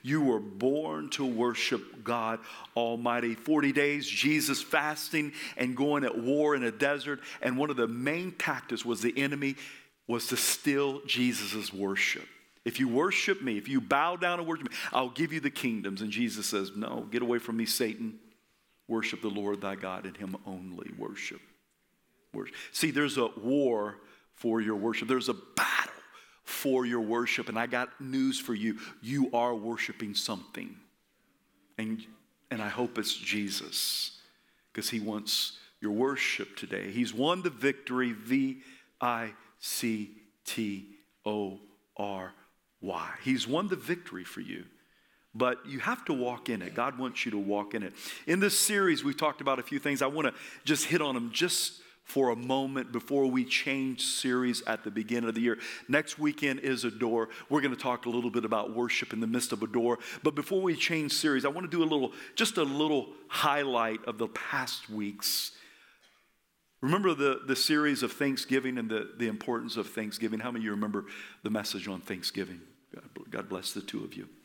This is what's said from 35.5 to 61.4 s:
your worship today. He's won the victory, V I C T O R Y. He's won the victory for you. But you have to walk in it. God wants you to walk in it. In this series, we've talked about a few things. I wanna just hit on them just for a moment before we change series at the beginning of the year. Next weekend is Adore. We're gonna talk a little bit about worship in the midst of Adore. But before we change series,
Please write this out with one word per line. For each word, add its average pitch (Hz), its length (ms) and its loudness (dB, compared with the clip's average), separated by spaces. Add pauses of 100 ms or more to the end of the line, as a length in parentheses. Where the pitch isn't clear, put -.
your 104 120 0
worship 117 640 0
today. 98 360 -6
He's 107 240 0
won 165 260 2
the 180 80 0
victory, 127 600 0
V 127 500 0 (400)
I 117 320 0 (260)
C 110 520 -2 (320)
T 101 420 -4 (400)
O 101 340 -2 (380)
R 95 340 -6 (480)
Y. 85 300 -4 (140)
He's 127 240 2
won 165 200 2
the 185 80 0
victory 117 480 -6
for - 180 -10
you. 92 240 -10 (680)
But 123 320 0
you 135 140 -8
have - 260 -2
to 156 80 0
walk 123 360 -2
in 104 120 -2
it. 90 140 -10
God 123 240 0
wants 123 260 -4
you 117 60 -2
to 104 80 -2
walk 101 340 0
in 113 80 -4
it. 92 140 -8 (320)
In 175 120 4
this 202 160 4
series, 185 480 4
we've 139 140 0
talked 151 240 0
about 135 160 2
a 123 60 -6
few 143 160 -4
things. 139 240 2
I 135 40 4
wanna 143 260 2 (300)
just 147 220 2
hit 160 160 2
on 139 140 2
them 120 160 -2
just - 500 0 (220)
for 135 260 4
a 113 60 4
moment 135 560 -2
before 135 340 2
we 127 180 4
change 131 640 0
series 123 600 2
at 113 160 -2
the 104 80 -6
beginning 113 360 -2
of 113 60 0
the 113 80 0
year. 117 160 4 (300)
Next 147 320 2
weekend 143 400 2
is 127 240 0
Adore. 113 460 0 (200)
We're 143 120 4
gonna 135 140 2
talk 123 300 -2
a 120 60 0
little 120 180 2
bit 110 160 0
about 107 300 0
worship 120 360 0
in 113 100 -2
the 113 40 0
midst 120 260 0
of 107 120 -2
Adore. 120 340 2 (240)
But 151 140 2
before 185 260 0
we 175 140 4
change 156 380 0
series, 139 320 2